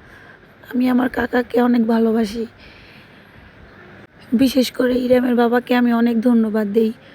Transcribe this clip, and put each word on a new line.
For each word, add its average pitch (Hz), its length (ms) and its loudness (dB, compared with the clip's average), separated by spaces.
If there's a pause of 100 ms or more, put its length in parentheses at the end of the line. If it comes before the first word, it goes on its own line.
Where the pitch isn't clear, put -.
(720)
আমি 254 160 0
আমার 254 200 0
কাকাকে 240 520 -2
অনেক 240 260 2
ভালোবাসি, 226 580 -2 (1900)
বিশেষ 247 380 0
করে 247 220 -2
ইরামের 247 420 0
বাবাকে 240 400 0
আমি 240 180 2
অনেক 233 280 0
ধন্যবাদ 220 460 0
দেই। 220 260 0 (220)